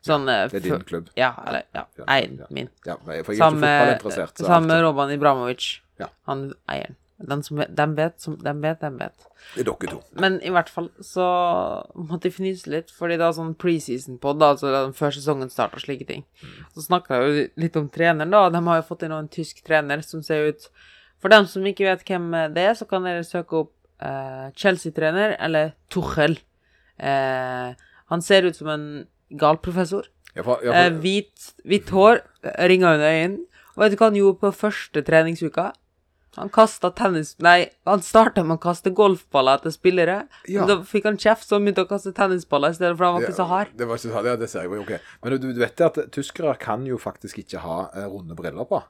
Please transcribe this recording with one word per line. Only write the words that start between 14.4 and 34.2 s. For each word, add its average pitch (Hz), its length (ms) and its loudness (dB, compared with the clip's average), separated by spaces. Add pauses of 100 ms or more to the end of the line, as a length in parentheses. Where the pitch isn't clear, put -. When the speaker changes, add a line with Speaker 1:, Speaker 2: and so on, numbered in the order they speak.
Speaker 1:
da, 151 140 8
altså 139 180 -2
den 135 200 0
før 143 200 -2
sesongen 139 380 -4
startet - 260 -4
og - 100 -14
slike 135 200 -8
ting. - 180 -10 (180)
Speaker 2:
Mm. 143 320 -20
Speaker 1:
Så 156 140 -16
snakket 180 200 -2
jeg 127 140 0
jo 147 260 0 (140)
litt 165 140 -2
om 147 120 -2
treneren 165 420 0
da, 196 200 6
de 170 160 0
har 165 160 2
jo - 120 -12
fått 165 100 -8
inn 160 80 -8
en 156 160 -8
tysk - 340 -12
trener 151 400 0
som 160 180 -12
ser 151 280 0
ut, 151 200 -8 (520)
for 190 80 -2
dem 208 180 10
som 190 160 -6
ikke 196 240 0
vet 185 180 0
hvem 170 500 -2
det 165 40 0
er, 202 160 4
så 220 140 -10
kan 185 160 -2
dere 175 180 -4
søke 170 300 -6
opp, 160 200 -2 (280)
eh, 135 560 -10
Chelsea-trener, 180 840 0
eller 156 360 0 (140)
Tuchel. 156 500 0 (600)
Eh, 127 760 -2 (320)
han 170 160 -4
ser 190 240 4
ut 165 100 0
som 151 120 -10
en 151 200 -6 (500)
gal 156 200 4
professor. 180 500 -4 (260)
Speaker 2:
Ja, - 80 -10
for, 120 220 0
ja, 120 80 2
for 170 60 6
Speaker 1:
Eh, 175 120 6 (120)
hvit, 196 500 -4 (120)
hvitt - 280 0
hår, 202 300 6 (360)
ringer 180 380 6
under 151 120 4
øynene. 175 380 0 (300)
Og - 80 4
vet 208 80 6
du 202 80 -2
hva 226 100 8
han 208 80 0
gjorde 196 220 4